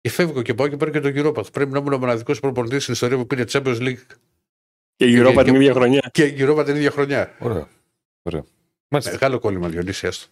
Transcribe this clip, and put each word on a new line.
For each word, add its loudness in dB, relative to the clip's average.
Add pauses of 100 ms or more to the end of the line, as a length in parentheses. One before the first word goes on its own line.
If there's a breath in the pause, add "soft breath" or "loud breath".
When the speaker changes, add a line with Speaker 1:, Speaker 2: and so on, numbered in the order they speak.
Speaker 1:
Και -4
φεύγω -2
και -2
πάω 0
και -6
παίρνω -2
και -2
το 2 (120)
Europa. -10
Πρέπει -4
να 0
ήμουν -2
ο 0
μοναδικός -2
προπονητής -2
στην -4
ιστορία -2
που -2
πήρε -2
Champions -2
League -6 (920)
Speaker 2:
Και 0
Europa 6
Speaker 1:
και, 6
Speaker 2:
την 6
Speaker 1:
και, 6
Speaker 2:
ίδια 6
χρονιά. 2
Speaker 1:
και 2
Europa 2
την -2
ίδια 0
χρονιά. -4
Speaker 3:
Ωραίο. -6 (540)
Ωραίο. -8 (420)
Μάλιστα. -4
Speaker 1:
Μεγάλο 0
κόλλημα, -2
Διονύση, -6
άστο. -8